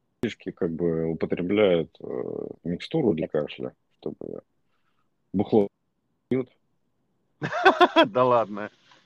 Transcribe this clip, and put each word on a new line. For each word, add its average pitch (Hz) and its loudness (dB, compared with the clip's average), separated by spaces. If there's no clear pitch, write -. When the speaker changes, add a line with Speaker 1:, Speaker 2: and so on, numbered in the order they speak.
Speaker 1:
фишки 101 -8
как 87 -4
бы 82 0
употребляют, 87 0
э, - -14
микстуру 92 -2
для 78 -4
кашля, 71 -6
чтобы 50 -12
бухло 101 2
пьют. 127 -2
Speaker 2:
<laughs> 330 4
Да 127 2
ладно. 107 0